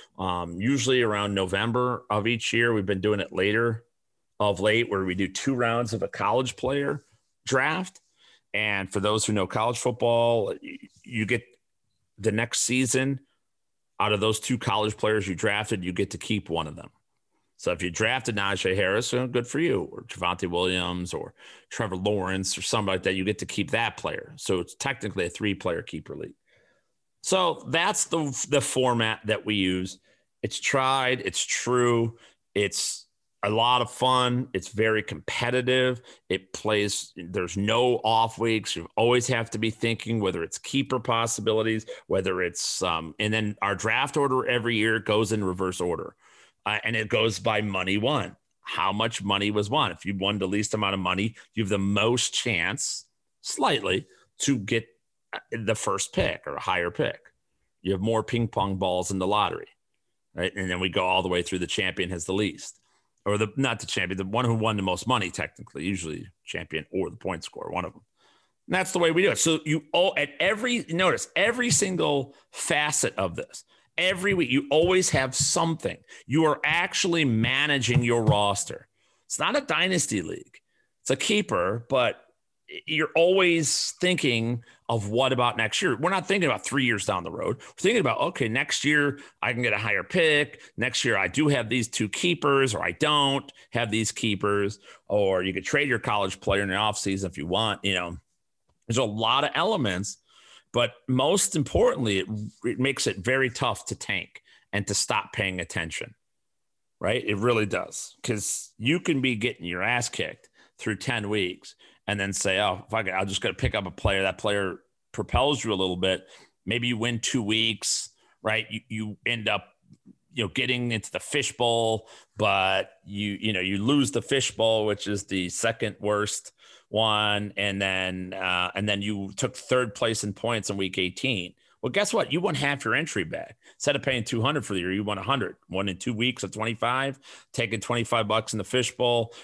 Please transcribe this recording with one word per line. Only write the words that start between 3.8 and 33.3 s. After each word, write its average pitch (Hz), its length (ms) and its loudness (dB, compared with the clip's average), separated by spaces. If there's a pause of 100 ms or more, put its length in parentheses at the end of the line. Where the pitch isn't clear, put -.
of 101 200 2
late, 107 300 4
where 95 140 0
we 92 100 0
do 95 140 0
two 131 260 -2
rounds 117 380 0
of 101 100 -2
a 95 60 -2
college 117 480 0
player 143 480 -2 (400)
draft. 156 560 0 (540)
And 101 360 0
for 104 100 -2
those 107 260 2
who 107 80 0
know 98 120 2
college 117 320 0
football, 117 840 2
y-, - 160 -14 (260)
you 110 220 -2
get 117 180 0 (760)
the 101 140 2
next 113 280 0
season, 131 600 2 (800)
out 104 140 4
of 101 60 0
those 107 200 2
two - 160 0
college 107 400 0
players 107 320 2
you 95 60 -2
drafted, 104 500 -2
you 90 80 -4
get 95 200 -2
to - 60 -8
keep 107 300 -4
one 82 180 -2
of 76 100 -12
them. - 120 -16 (720)
So 87 140 0
if 85 100 -4
you 92 80 -2
drafted 113 460 0
Najee 98 400 0
Harris, 101 380 2
uh, 127 100 0
good 120 220 -2
for 139 120 -4
you, 131 320 0
or - 120 -14
Javonte 90 440 -4
Williams, 90 680 -2
or - 180 -8 (380)
Trevor 98 260 -4
Lawrence, 95 600 -2
or - 20 -10
somebody 98 360 0
like 90 80 -4
that, 95 100 2
you 95 100 -2
get 101 140 0
to 95 80 -8
keep - 240 -4
that 110 260 0
player. - 400 -8
So 92 240 0
it's - 140 -10
technically 104 500 -4
a 85 60 -2
three-player 92 500 -2
keeper 78 340 -12
league. - 200 -10 (880)
So 185 460 0
that's 165 360 0
the, 151 460 -2
the 139 100 4
format 117 640 2
that 104 220 -2
we 107 80 0
use. 92 460 0 (420)
It's - 180 -6
tried, 131 640 2
it's 98 180 -2
true, 120 760 2 (360)
it's - 520 -2 (360)